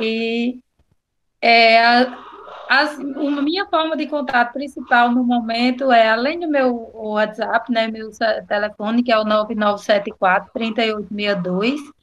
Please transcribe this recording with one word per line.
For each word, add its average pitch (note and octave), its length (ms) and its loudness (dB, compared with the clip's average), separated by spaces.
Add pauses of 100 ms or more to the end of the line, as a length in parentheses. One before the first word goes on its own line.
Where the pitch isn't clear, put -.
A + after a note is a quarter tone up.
E, A3+ 640 -4 (800)
é, A3+ 420 6
a, A#3+ 340 4 (520)
as, C#4+ 280 0
a C#4+ 440 -4
minha F4+ 240 -2
forma D#4+ 300 -2
de D4+ 100 -4
contato B3 480 -2
principal B3+ 560 0
no B3+ 120 2
momento A#3+ 680 0
é, A3+ 160 6
além C4 320 0
do E4+ 80 -6
meu B3+ 460 -2
WhatsApp, G#3+ 760 -2
né, A3+ 180 0
meu A3 240 -10
ce-, A3 340 -2
telefone, G#3 560 -2
que A#3+ 100 2
é A3 60 4
o G#3+ 60 0
nove G#3+ 300 0
nove G#3 280 0
sete G#3 280 0
quatro, F#3+ 440 0
trinta A3+ 280 -4
e A3 80 0
oito G#3+ 220 -8
meia G3+ 220 -2
dois, F#3+ 440 -2 (240)